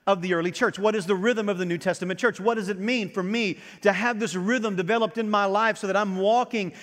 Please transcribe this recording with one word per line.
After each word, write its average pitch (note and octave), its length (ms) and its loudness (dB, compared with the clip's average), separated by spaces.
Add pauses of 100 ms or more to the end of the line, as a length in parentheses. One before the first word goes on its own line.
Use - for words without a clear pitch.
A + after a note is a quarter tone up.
of F#3+ 160 2
the F3+ 120 0
early E3+ 180 0
church? G3+ 260 -2
What G#3+ 160 2
is G3+ 120 -2
the G3 100 2
rhythm G#3 320 0
of F#3+ 120 -2
the F#3 60 0
New F3 120 -2
Testament F3+ 420 -4
church? A3 220 0
What A3+ 140 2
does G3 120 -4
it G3 100 -4
mean G#3+ 320 -2
for F#3+ 140 -4
me G#3 340 -2 (260)
to G3+ 100 4
have A3 260 -2
this F#3 160 -2
rhythm G#3+ 400 0
developed A3 420 0
in A3 120 -2
my G3+ 160 2
life G#3 320 2
so G3+ 100 -6
that F#3+ 80 0
I'm G3 220 0
walking G#3+ 640 2